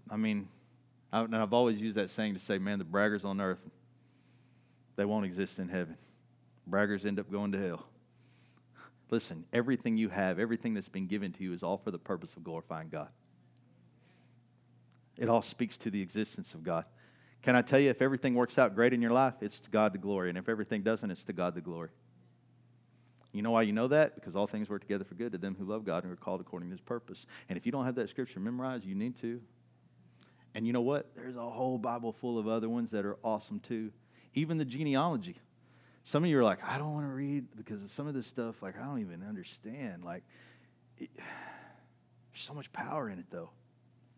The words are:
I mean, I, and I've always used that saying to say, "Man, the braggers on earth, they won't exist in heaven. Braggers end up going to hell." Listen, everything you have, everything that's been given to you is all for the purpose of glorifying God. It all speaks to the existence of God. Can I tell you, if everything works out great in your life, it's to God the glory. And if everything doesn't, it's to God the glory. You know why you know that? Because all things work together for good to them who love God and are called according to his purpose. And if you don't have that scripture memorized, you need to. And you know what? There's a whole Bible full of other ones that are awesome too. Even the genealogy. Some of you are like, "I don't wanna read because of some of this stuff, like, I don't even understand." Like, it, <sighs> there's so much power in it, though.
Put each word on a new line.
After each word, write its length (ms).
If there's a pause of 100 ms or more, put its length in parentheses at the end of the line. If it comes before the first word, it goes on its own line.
I 80
mean, 300 (640)
I, 100
and 140
I've 180
always 280
used 160
that 120
saying 260
to 40
say, 180
"Man, 220
the 60
braggers 400
on 160
earth, 180 (1400)
they 100
won't 200
exist 340
in 80
heaven. 300 (720)
Braggers 360
end 140
up 120
going 200
to 80
hell." 280 (1200)
Listen, 440
everything 420
you 140
have, 300
everything 340
that's 160
been 160
given 280
to 100
you 100
is 80
all 160
for 140
the 80
purpose 360
of 80
glorifying 460
God. 200 (2000)
It 120
all 140
speaks 360
to 120
the 100
existence 540
of 80
God. 220 (580)
Can 120
I 60
tell 180
you, 120
if 100
everything 320
works 240
out 160
great 180
in 120
your 80
life, 300
it's 180
to 100
God 240
the 60
glory. 300
And 80
if 120
everything 320
doesn't, 300
it's 140
to 80
God 200
the 80
glory. 280 (1400)
You 100
know 80
why 120
you 100
know 160
that? 260
Because 200
all 120
things 200
work 140
together 220
for 100
good 200
to 40
them 220
who 60
love 200
God 180
and 80
are 40
called 260
according 280
to 40
his 80
purpose. 460 (220)
And 80
if 100
you 40
don't 140
have 100
that 140
scripture 300
memorized, 460
you 100
need 220
to. 240 (1120)
And 100
you 80
know 80
what? 340
There's 200
a 140
whole 280
Bible 360
full 260
of 80
other 220
ones 220
that 140
are 180
awesome 360
too. 320 (420)
Even 240
the 80
genealogy. 720 (680)
Some 200
of 40
you 80
are 60
like, 200
"I 140
don't 160
wanna 200
read 320 (100)
because 260
of 80
some 180
of 60
this 140
stuff, 340
like, 160
I 60
don't 160
even 240
understand." 800
Like, 200 (760)
it, 160
<sighs> 20
there's 1300
so 120
much 200
power 360
in 100
it, 100
though. 220 (680)